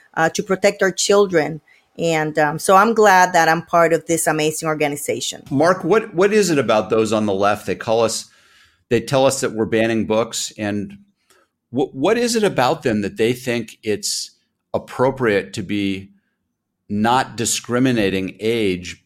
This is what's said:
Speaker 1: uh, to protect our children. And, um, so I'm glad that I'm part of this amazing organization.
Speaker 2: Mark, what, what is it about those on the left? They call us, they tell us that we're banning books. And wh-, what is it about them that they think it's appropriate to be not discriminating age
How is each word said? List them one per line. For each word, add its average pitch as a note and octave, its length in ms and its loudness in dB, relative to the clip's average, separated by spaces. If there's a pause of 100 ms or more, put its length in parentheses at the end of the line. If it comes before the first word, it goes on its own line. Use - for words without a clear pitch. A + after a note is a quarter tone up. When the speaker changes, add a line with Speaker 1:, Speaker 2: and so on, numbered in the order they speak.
(140)
Speaker 1:
uh, D#3+ 160 0
to G3 140 -6
protect G3 400 0
our F#3+ 80 2
children. F3 720 0 (360)
And, D#3 400 -2
um, D3+ 220 0
so F#3+ 160 4
I'm G#3+ 180 6
glad F#3 400 4
that E3 160 4
I'm E3 160 0
part E3+ 260 2
of D#3 140 0
this E3 220 -2
amazing D#3 420 -2
organization. C#3+ 800 -4
Speaker 2:
Mark, E3+ 340 2
what, G#3+ 300 0
what F#3+ 180 2
is G3+ 200 2
it C#3+ 80 2
about G#2+ 320 0
those A2 200 2
on G#2+ 140 2
the G2+ 80 0
left? G2+ 320 0
They F#2 100 -4
call A2+ 280 0
us, - 260 -4 (600)
they A#2 120 2
tell C3+ 240 2
us C3+ 160 0
that A#2+ 120 -4
we're A2 120 -2
banning A2+ 400 0
books. A2 540 -4
And G#2 400 -6 (720)
wh-, C3 240 -4
what F#3+ 240 0
is A#3 160 0
it G#3+ 80 0
about C#3 400 0
them G#2+ 180 0
that G2 160 -6
they A2+ 160 2
think A#2+ 480 -8
it's - 480 -6 (460)
appropriate B2 800 -2
to A2 100 -8
be G2 480 -4 (800)
not A#2 480 0
discriminating A2 1040 -2
age G2+ 680 -4